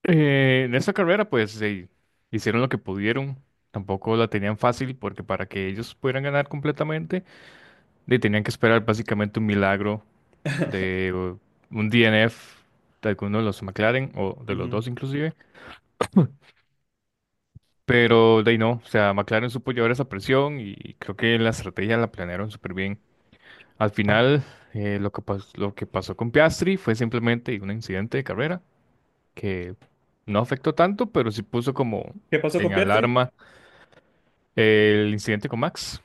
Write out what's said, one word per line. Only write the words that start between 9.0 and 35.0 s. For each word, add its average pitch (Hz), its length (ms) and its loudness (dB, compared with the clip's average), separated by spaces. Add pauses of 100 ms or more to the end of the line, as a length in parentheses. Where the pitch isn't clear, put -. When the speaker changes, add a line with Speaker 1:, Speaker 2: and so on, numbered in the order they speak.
Speaker 1:
un 110 60 0
milagro 101 580 0 (600)
de, 92 500 -2
Speaker 2:
<laughs> - 0 -
Speaker 1:
uh, 92 640 -10
un 107 140 -2
D 117 160 6
N 107 180 4
F 113 140 -2 (640)
de 110 80 0
alguno 101 280 -4
de 113 60 0
los 101 180 -4
McLaren 113 540 -2
o 98 300 -6
de 101 100 -4
los 92 120 -6
Speaker 2:
Ujú. - 20 -8
Speaker 1:
dos 113 180 -4
inclusive. 139 460 -6 (640)
<coughs> - 520 0 (1300)
Pero 113 580 6
de 113 100 4
ahí 113 60 2
no, 113 140 2 (120)
o - 40 -20
sea, 101 260 4
McLaren 110 360 0
supo 127 220 -6
llevar 117 200 2
esa 127 160 -2
presión 135 520 0
y - 380 -14
creo - 180 -12
que 117 220 2
la 113 120 4
estrategia 104 460 -4
la 117 140 0
planearon 92 400 -8
súper 98 240 -12
bien. 98 260 -6 (800)
Al 107 140 2
final, 120 520 2 (300)
eh, 101 260 -4
lo 101 120 -4
que 101 100 -10
pas-, - 340 -8
lo 101 180 -4
que - 120 -10
pasó 95 300 -6
con 117 160 -4
Piastri 165 460 2
fue - 180 0
simplemente 117 640 -2
un 98 120 -8
incidente 107 460 -6
de 135 60 -6
carrera 147 380 -4 (720)
que 92 420 -8 (500)
no 104 140 0
afectó 139 340 -2
tanto, 202 380 0
pero 113 200 0
sí 104 100 -8
puso 120 320 -4
como 113 400 -4 (160)
Speaker 2:
¿Qué 156 80 0
pasó 156 240 -2
con 104 100 0
Speaker 1:
en - 20 -4
Speaker 2:
Piastri? 101 280 2
Speaker 1:
alarma 127 300 0 (1200)
el 107 580 4